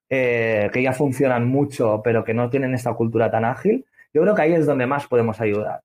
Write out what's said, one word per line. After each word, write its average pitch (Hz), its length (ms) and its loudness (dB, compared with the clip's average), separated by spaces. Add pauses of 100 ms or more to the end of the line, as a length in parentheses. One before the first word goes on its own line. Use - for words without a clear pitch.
eh, 117 640 0
que 127 80 0
ya 131 120 0
funcionan 127 540 0
mucho, 127 560 0
pero 113 200 2
que 113 100 -4
no 120 160 -2
tienen 131 240 -2
esta 120 200 -4
cultura 113 360 0
tan 110 160 0
ágil, 202 400 -2 (280)
yo 151 80 2
creo 202 120 4
que 175 80 0
ahí 160 120 2
es 160 120 2
donde 131 220 0
más 139 180 -2
podemos 113 360 0
ayudar. 104 440 -2